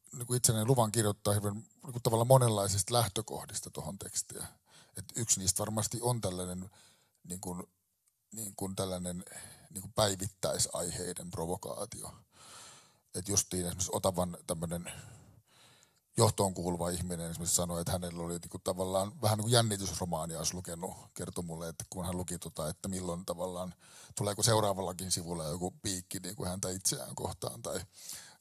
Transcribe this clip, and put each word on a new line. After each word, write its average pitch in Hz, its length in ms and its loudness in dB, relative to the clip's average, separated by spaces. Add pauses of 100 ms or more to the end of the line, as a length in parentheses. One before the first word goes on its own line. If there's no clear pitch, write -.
(120)
niinku, 120 220 -4
itselleni 110 320 4
luvan 120 260 6
kirjoittaa 104 420 4
hirveän, 104 200 2 (280)
niinku, 120 180 -6
tavallaan 117 260 4
monenlaisista 110 680 6
lähtökohdista - 760 0
tohon - 280 -6
tekstiin. - 440 -6 (540)
Et 98 80 -12 (120)
yksi 113 240 2
niistä 92 180 2
varmasti 107 440 0
on 120 180 2
tällainen, 92 500 -2 (540)
niinku, 92 440 -8 (640)
niinku, 101 440 -6
tällainen, 90 480 -2 (460)
niinku, - 240 -10
päivittäisaiheiden 90 1400 0
provokaatio. - 840 -6 (1000)
Et - 140 -6
justiin 92 380 2
esimerkiksi 87 260 -4
Otavan 90 440 2 (100)
tämmönen 85 460 -4 (1200)
johtoon 101 380 4
kuuluva 87 360 0
ihminen 85 400 -4
esimerkiksi 82 260 -2
sanoi, 87 240 0
että 87 120 -2
hänellä 87 300 -4
oli, 85 160 -4
niinku, - 200 -12
tavallaan 95 640 0
vähän, 107 160 4
niinku, 107 100 -2
jännitysromaania 92 920 2
olisi 80 160 -2
lukenut, 90 420 -8 (180)
kertoi 90 300 -6
mulle, 85 240 -6
että - 220 -8
kun 90 140 -4
hän 90 120 -2
luki 87 220 -4
tota, 80 300 -4
että 92 200 -6
milloin 92 380 -4
tavallaan, 90 480 -4 (420)
tuleeko 104 260 -2
seuraavallakin 95 680 4
sivulla 85 340 -2
joku 87 260 -2
piikki, - 500 -6
niinku, 95 240 -8
häntä 92 260 -2
itseään - 440 -2
kohtaan - 480 -6
tai, 92 180 -4 (600)